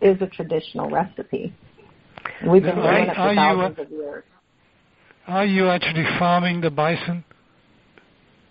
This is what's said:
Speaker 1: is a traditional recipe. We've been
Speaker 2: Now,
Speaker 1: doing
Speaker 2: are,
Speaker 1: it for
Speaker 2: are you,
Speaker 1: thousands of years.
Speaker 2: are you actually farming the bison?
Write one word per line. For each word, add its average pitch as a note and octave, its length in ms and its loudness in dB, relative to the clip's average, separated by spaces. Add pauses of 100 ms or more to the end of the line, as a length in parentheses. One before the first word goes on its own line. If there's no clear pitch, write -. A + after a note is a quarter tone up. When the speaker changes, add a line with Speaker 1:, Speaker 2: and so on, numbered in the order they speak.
Speaker 1:
is G3 200 4
a F#3+ 60 -4
traditional D#3+ 640 -6
recipe. - 640 -6 (960)
We've F#3 160 6
been F3 140 -2
Speaker 2:
Now, - 60 -2
Speaker 1:
doing G3 260 2
Speaker 2:
are, - 20 -2
Speaker 1:
it - 40 -4
for G3 60 -2
Speaker 2:
are G3+ 120 2
you, - 20 2 (260)
Speaker 1:
thousands F3+ 180 -4
of D3+ 120 -12
years. D3+ 320 -10 (1040)
Speaker 2:
are F#3+ 180 0
you F#3+ 220 4
actually E3+ 380 0 (120)
farming F3 440 2
the E3 100 0
bison? E3 520 -2 (1300)